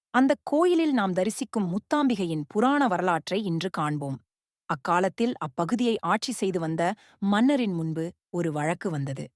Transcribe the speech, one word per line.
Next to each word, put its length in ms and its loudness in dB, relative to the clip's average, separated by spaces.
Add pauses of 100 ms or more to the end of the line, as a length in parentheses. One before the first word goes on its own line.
(140)
அந்த 180 6 (100)
கோயிலில் 500 2
நாம் 260 2
தரிசிக்கும் 520 -2
முத்தாம்பிகையின் 760 0
புராண 400 2
வரலாற்றை 540 0
இன்று 280 -2
காண்போம். 480 -4 (500)
அக்காலத்தில் 680 0
அப்பகுதியை 640 -2
ஆட்சி 320 -2
செய்து 280 -2
வந்த 220 -2 (400)
மன்னரின் 560 2
முன்பு 260 -4 (260)
ஒரு 220 -2
வழக்கு 380 -2
வந்தது. 340 -4 (120)